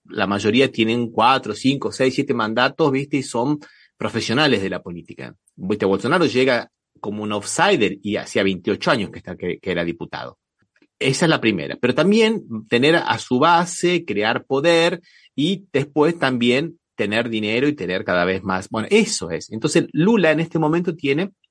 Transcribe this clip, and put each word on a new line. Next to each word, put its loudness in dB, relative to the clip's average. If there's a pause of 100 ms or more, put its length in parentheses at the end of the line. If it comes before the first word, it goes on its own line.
la -4
mayoría 2
tienen -2
cuatro, 2
cinco, -2
seis, 0
siete -2
mandatos, 0
¿viste? -4
Y -2
son -2 (380)
profesionales 0
de -4
la -8
política. -16 (220)
¿Viste? -2
Bolsonaro 2
llega 0 (300)
como -8
un -6
outsider 0
y -4
hacía -2
veintiocho 0
años 0
que -16
está, -14
que, -6
que -8
era -2
diputado. -10 (600)
Esa 0
es 4
la 2
primera. -2
Pero 2
también 2 (240)
tener 4
a 0
su 0
base, 2
crear -2
poder 2 (340)
y -2
después 2
también 0 (180)
tener 0
dinero 0
y 0
tener -4
cada 2
vez 0
más. -4
Bueno, -4
eso 0
es. -8
Entonces, 0
Lula 4
en 0
este -4
momento 0
tiene, -2 (200)